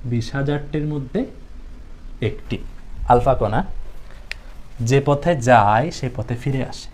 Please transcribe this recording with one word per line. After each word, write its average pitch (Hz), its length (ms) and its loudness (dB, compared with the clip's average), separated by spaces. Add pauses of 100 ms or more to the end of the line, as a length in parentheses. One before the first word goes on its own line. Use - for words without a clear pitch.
(100)
বিশ 120 160 0 (100)
হাজারটির 147 560 -2
মধ্যে 147 280 -2 (1080)
একটি - 280 -6 (560)
আলফা 120 280 6
কণা 107 180 2 (1300)
যে 135 180 6
পথে 143 240 2 (180)
যায় 113 380 8 (100)
সে 131 100 -4 (100)
পথে - 260 -4
ফিরে 135 180 0 (100)
আসে - 220 -12